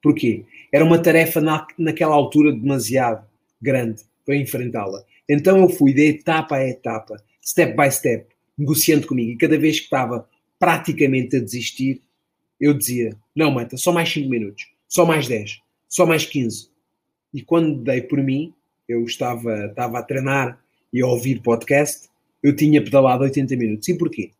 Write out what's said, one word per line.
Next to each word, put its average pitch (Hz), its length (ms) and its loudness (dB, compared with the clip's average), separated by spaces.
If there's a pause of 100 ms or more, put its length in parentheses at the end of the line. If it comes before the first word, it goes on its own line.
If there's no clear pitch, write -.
Porquê? 123 440 0 (260)
Era 143 100 4
uma 165 160 6
tarefa 165 440 2
na, 156 240 -2 (100)
naquela 156 380 0
altura 151 380 4
demasiado 120 760 -2 (320)
grande 120 420 -2 (220)
para 139 100 -2
enfrentá-la. 117 720 -6 (240)
Então 147 300 4
eu 185 100 8
fui 143 240 4
de 147 140 4
etapa 156 500 -2
a 135 100 -2
etapa, 113 560 -8 (220)
step 151 320 0
by 139 160 2
step, 117 320 -2 (320)
negociando 147 500 2
comigo. 120 260 -2
E 117 40 -12
cada 156 220 2
vez 151 200 2
que - 60 -10
estava 123 420 -4 (320)
praticamente 143 760 0
a 127 40 2
desistir, 123 600 -6 (580)
eu 147 140 2
dizia, 120 420 -2 (200)
"Não, 151 160 2
Manta, 127 260 -4
só 175 160 0
mais 165 180 0
cinco 139 200 -4
minutos, 110 420 -6 (160)
só 175 160 2
mais 156 240 0
dez, 107 320 -8 (260)
só - 200 0
mais 160 180 0
quinze." - 460 -6 (640)
E 139 80 -10
quando 156 420 0
dei 127 160 -2
por 139 220 -2
mim, 139 320 -4 (340)
eu 117 160 -2
estava, 117 640 -6
estava 120 320 -8
a 120 60 -8
treinar 135 560 -4 (320)
e 127 100 0
a 123 60 2
ouvir 123 340 -2
podcast, 139 680 0 (320)
eu 143 140 4
tinha 151 260 4
pedalado 131 440 2
oitenta 135 320 -2
minutos. 107 320 -4
E 170 100 -2
porquê? 151 420 -6